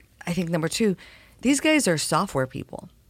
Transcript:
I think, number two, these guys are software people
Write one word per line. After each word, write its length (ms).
I 60
think, 180
number 180
two, 280
these 180
guys 280
are 100
software 480
people 420